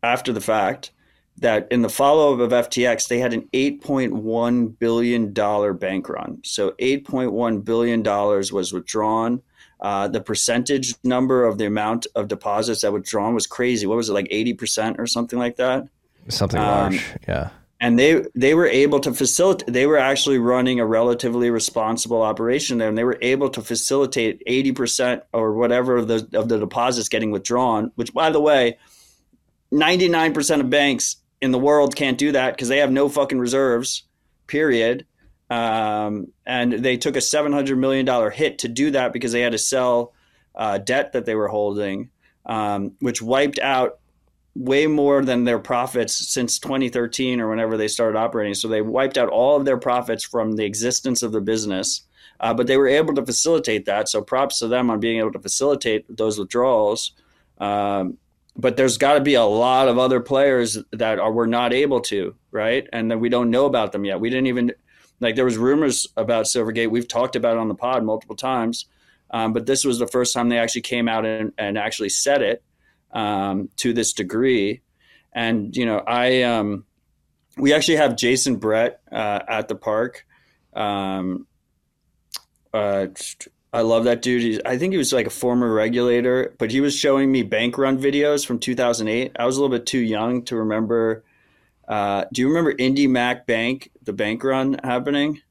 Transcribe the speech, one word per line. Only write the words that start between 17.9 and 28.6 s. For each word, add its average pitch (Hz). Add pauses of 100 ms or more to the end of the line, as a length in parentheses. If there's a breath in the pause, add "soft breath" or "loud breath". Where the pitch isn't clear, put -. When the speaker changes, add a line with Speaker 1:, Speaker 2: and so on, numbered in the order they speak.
Speaker 1:
they, 151 (120)
they 131
were 165
able 139
to 147
facilitate, 175
they 127
were 151
actually 135
running 123
a 117
relatively 120
responsible 113
operation 117
there, 110
and 110
they 117
were 123
able 131
to 120
facilitate 131
eighty 135
percent 123 (100)
or 110
whatever 123
of 117
the, 113
of 110
the 113
deposits 117
getting 110
withdrawn, 113
which, 117
by 156
the 156
way, 139 (960 soft breath)